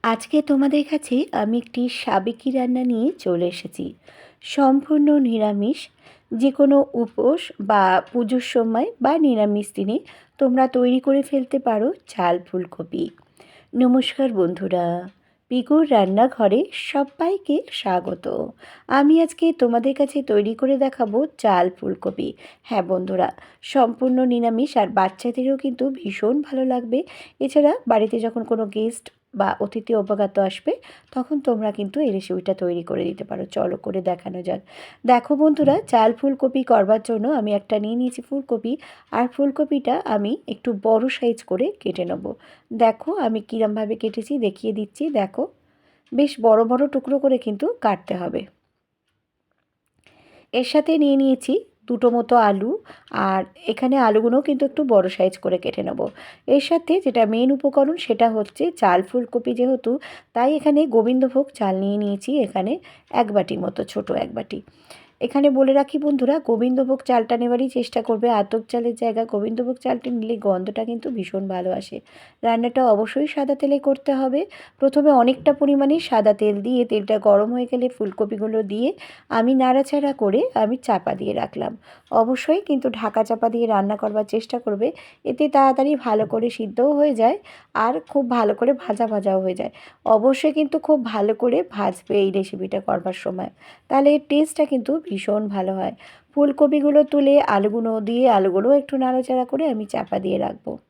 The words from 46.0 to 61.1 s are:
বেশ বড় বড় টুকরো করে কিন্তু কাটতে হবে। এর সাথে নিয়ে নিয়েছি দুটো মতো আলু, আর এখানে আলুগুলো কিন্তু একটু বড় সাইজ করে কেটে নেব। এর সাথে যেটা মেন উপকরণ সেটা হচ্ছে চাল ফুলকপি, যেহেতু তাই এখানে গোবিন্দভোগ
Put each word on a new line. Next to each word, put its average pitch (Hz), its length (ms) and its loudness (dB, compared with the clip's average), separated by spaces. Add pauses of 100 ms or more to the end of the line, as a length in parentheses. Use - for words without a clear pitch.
বেশ 277 200 2 (140)
বড় 220 160 6 (100)
বড় 254 120 2 (100)
টুকরো 269 300 -2
করে 262 220 2
কিন্তু 214 200 -4 (180)
কাটতে 202 380 -2
হবে। - 200 -6 (2000)
এর 247 180 0
সাথে 302 260 2
নিয়ে 285 260 4
নিয়েছি 262 320 0 (340)
দুটো 240 260 0
মতো 233 180 0 (160)
আলু, 202 220 -2 (560)
আর 190 140 0 (300)
এখানে 254 240 0 (120)
আলুগুলো 226 300 2 (100)
কিন্তু 285 220 0
একটু 294 120 -4 (120)
বড় 190 160 6
সাইজ 185 240 0 (100)
করে 185 200 0
কেটে - 240 -6
নেব। - 120 -8 (560)
এর 285 140 4
সাথে 330 240 0 (120)
যেটা 240 180 2 (100)
মেন 240 240 2
উপকরণ 277 380 0 (100)
সেটা 233 300 2
হচ্ছে 214 280 -4 (180)
চাল 185 180 4 (100)
ফুলকপি, 247 500 -4
যেহেতু 247 320 0 (420)
তাই 240 240 2
এখানে 294 240 4 (140)
গোবিন্দভোগ 254 500 2 (140)